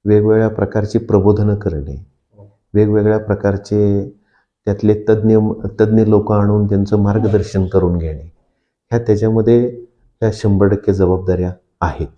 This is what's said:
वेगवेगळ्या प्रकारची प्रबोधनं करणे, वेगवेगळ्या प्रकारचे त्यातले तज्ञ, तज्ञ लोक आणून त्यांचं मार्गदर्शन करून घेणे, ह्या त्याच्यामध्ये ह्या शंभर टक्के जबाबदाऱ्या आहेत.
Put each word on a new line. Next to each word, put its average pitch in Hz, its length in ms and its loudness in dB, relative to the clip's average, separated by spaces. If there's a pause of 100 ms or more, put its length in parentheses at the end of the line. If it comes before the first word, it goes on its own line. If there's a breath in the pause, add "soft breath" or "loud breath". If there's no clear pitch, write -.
वेगवेगळ्या 107 440 2
प्रकारची 107 500 -4
प्रबोधनं 104 560 2
करणे, 73 520 -8 (680)
वेगवेगळ्या 104 440 2
प्रकारचे 101 920 -2 (540)
त्यातले 104 440 0
तज्ञ, 110 300 2 (420)
तज्ञ 110 220 4
लोक 104 300 2
आणून 104 340 2
त्यांचं 101 300 0
मार्गदर्शन 101 680 0
करून 90 320 0
घेणे, 80 360 -10 (560)
ह्या 117 80 0
त्याच्यामध्ये 113 840 0 (360)
ह्या 117 120 0
शंभर 101 360 0
टक्के 98 260 0
जबाबदाऱ्या 92 580 0 (280)
आहेत. - 380 -6